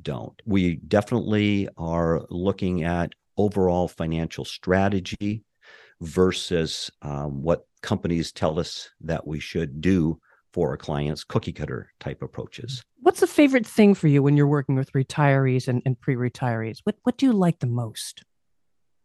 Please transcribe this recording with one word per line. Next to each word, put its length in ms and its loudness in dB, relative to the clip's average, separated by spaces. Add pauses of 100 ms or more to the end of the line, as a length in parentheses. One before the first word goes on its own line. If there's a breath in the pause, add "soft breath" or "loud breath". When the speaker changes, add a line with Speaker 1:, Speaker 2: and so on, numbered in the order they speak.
Speaker 1:
don't. 440 -10
We 300 2
definitely 1000 0
are 540 0
looking 540 -2
at 320 -2 (200)
overall 520 2
financial 560 -4
strategy 1000 0 (580 soft breath)
versus, 880 0 (140)
um, 400 -6
what 240 0 (160)
companies 480 -2
tell 300 -2
us 300 -8 (100)
that 260 -6
we 140 -8
should 400 -6
do 400 2 (320)
for 180 0
our 60 -6
clients, 460 -4
cookie 300 -4
cutter 480 -10
type 220 -12
approaches. 600 -12 (200)
Speaker 2:
What's 180 2
the 80 2
favorite 380 4
thing 280 6
for 140 2
you 120 6
when 160 4
you're 120 6
working 260 0
with 180 -2
retirees 760 2
and, 180 0
and 120 0
pre-retirees? 840 -4
What, 220 -4
what 120 0
do 80 0
you 80 6
like 280 2
the 80 -2
most? 560 -6 (800)